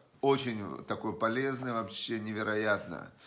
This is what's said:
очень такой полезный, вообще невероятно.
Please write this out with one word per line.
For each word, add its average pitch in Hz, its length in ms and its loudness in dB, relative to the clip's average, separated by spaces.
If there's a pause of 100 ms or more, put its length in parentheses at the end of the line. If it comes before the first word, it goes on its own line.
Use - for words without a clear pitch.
(200)
очень 117 640 2
такой 107 280 -4
полезный, 127 580 0
вообще 113 480 -2
невероятно. 107 920 0 (160)